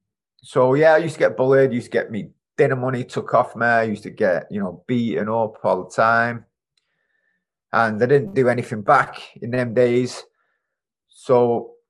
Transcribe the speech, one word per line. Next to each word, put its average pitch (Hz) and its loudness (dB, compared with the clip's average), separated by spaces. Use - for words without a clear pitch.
so 127 2
yeah, 156 6
I 160 4
used 156 -4
to - -12
get - 0
bullied, 135 2
used 117 -8
to 117 -2
get - -4
me 104 -10
dinner - 2
money 123 -4
took - -6
off 107 0
me, 117 -2
I 117 4
used 107 -4
to - -14
get, 92 0
you 101 -8
know, 87 -8
beaten 110 -2
up 110 -4
all 92 -2
the - -18
time. 117 0
And 110 0
I - 2
didn't 123 0
do 123 2
anything 117 -4
back 131 0
in 120 -8
them 123 -4
days. 123 0
So, 120 0